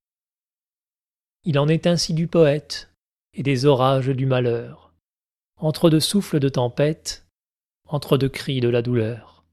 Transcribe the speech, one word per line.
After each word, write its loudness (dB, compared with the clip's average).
Il 0
en 2
est 0
ainsi 0
du -2
poète 0
et -8
des 0
orages 4
du -2
malheur, -2
entre 2
deux 4
souffles -2
de 0
tempête, -4
entre -2
deux 0
cris -4
de 2
la 2
douleur. -4